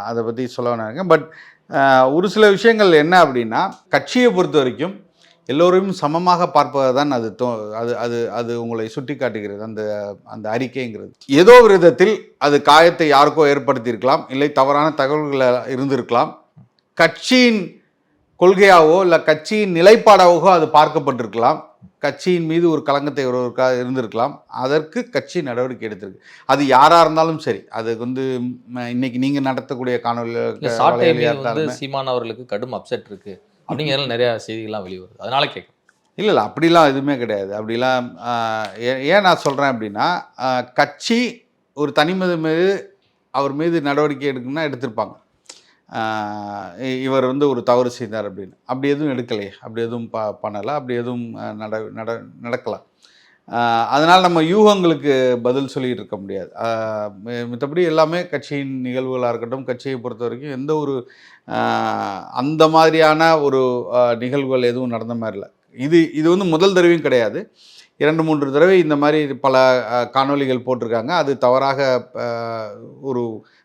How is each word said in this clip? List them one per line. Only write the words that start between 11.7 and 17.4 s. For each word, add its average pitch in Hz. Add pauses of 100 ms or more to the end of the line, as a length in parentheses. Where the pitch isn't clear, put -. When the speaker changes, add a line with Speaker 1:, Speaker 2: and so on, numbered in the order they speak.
Speaker 1:
விதத்தில் 185
அது 143
காயத்தை 160
யாருக்கோ 147
ஏற்படுத்தியிருக்கலாம், 127
இல்லை 139
தவறான 143
தகவல்களை 143
இருந்திருக்கலாம், 123 (580)
கட்சியின் 214 (580)